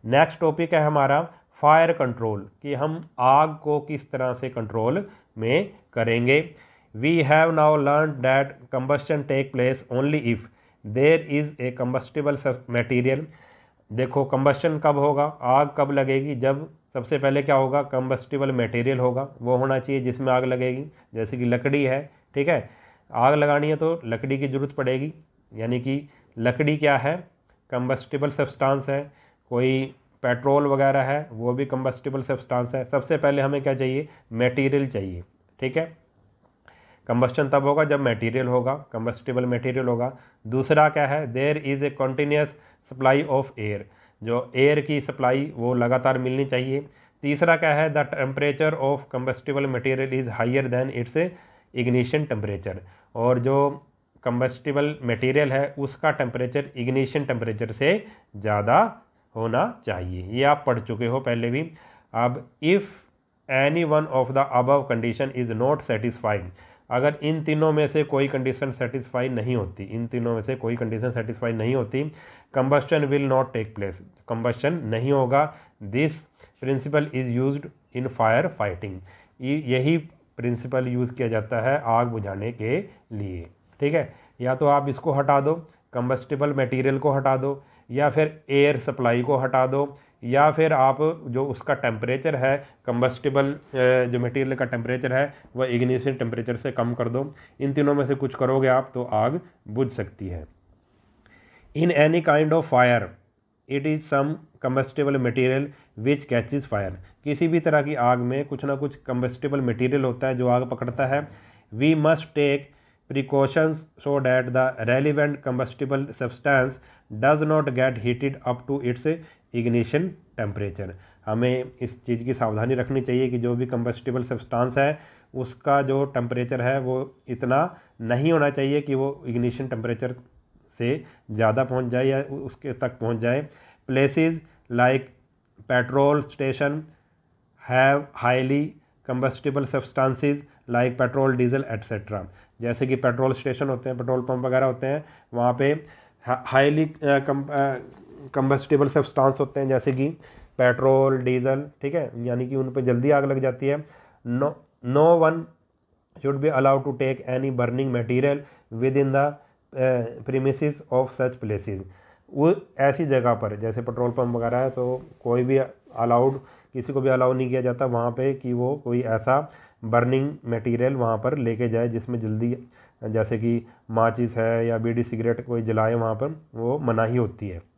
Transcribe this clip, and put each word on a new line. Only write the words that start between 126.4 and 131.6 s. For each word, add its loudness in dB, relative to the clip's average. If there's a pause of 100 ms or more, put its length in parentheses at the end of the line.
है 0
वो -4 (120)
इतना 0 (220)
नहीं 0
होना 4
चाहिए 0
कि -2
वो -2
इग्निशन -2
टेम्परेचर -6 (640)
से -2 (280)
ज़्यादा 4